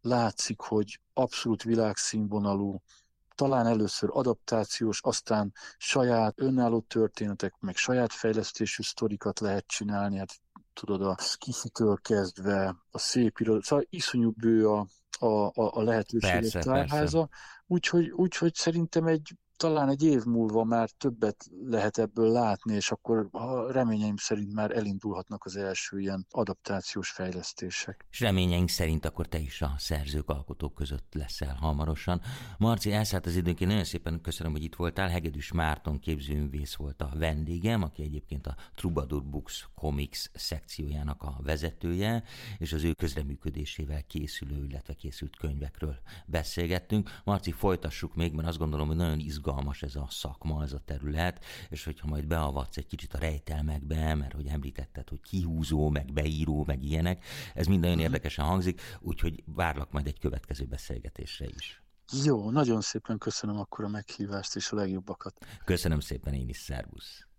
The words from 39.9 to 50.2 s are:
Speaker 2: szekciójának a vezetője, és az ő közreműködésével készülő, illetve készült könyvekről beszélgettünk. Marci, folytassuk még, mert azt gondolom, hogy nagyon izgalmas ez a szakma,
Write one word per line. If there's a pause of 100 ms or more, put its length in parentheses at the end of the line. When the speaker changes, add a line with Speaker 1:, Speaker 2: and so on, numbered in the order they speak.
Speaker 2:
szekciójának
a
vezetője, (360)
és
az
ő
közreműködésével
készülő,
illetve
készült
könyvekről (300)
beszélgettünk. (140)
Marci,
folytassuk
még,
mert
azt
gondolom,
hogy
nagyon
izgalmas
ez
a
szakma,